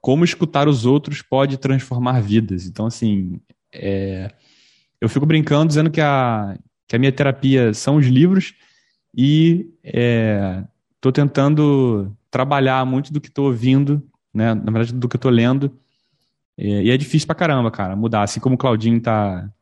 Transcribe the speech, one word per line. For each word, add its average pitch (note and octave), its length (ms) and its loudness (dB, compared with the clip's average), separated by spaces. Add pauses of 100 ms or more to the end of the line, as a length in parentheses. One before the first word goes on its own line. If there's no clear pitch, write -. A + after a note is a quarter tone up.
Como D3 240 2
escutar D#3 440 0
os B2 180 0
outros D3 360 0
pode C3+ 360 -2
transformar B2+ 640 -2
vidas. G2+ 460 0
Então, G#2+ 200 -8
assim, G2 540 -4 (320)
é... G2 580 -6 (720)
eu - 80 0
fico D3 180 0
brincando D#3 420 2
dizendo D#3 220 0
que D3+ 100 -4
a, A#2+ 560 -2 (340)
que A#2 60 -2
a - 20 2
minha C3+ 140 2
terapia C3+ 600 2
são C#3 240 -2
os C#3+ 100 4
livros F3 460 2 (640)
e, D#3 540 2 (140)
é, G#2+ 800 -2 (360)
tô C3 120 0
tentando C#3 1040 2 (140)
trabalhar C3 540 0
muito C3 280 -4
do D3 80 -4
que - 100 -20
tô C#3 140 -4
ouvindo, C#3 580 0 (320)
né? A2 200 0
Na G#2+ 180 -4
verdade, A#2 220 -2
do B2 140 -4
que - 60 -8
eu B2+ 60 -2
tô C3+ 100 2
lendo. B2+ 400 2 (880)
É... G2+ 240 -2
e G#2+ 80 2
é B2+ 60 4
difícil D3+ 300 0
pra D#3+ 100 -4
caramba, C3+ 340 0
cara, F#2+ 240 -6
mudar. A2 280 -2
Assim G2+ 180 -4
como C3 160 0
o - 20 -4
Claudinho A#2 420 0
tá G2+ 480 -2 (140)